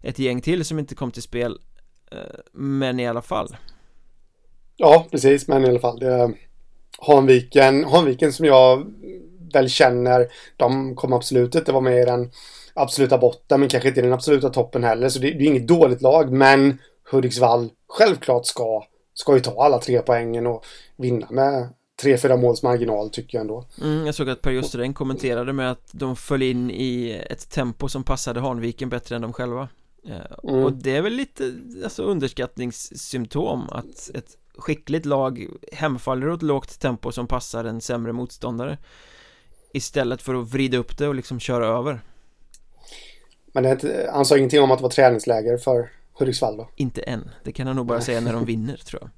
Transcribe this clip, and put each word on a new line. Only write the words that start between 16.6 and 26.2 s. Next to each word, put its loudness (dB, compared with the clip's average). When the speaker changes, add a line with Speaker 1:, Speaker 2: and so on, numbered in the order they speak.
Speaker 2:
Hudiksvall 2
självklart 2
ska, -4
ska 2
ju 6
ta -4
alla 4
tre 0
poängen -2
och -6
vinna -4
med 0
tre, 4
fyra 2
måls 2
marginal, -2
tycker -10
jag -2
ändå. -10
Speaker 1:
Mm, -4
jag -4
såg -4
att -8
Per 0
Justereng -4
kommenterade -6
med -4
att -12
de -8
föll -4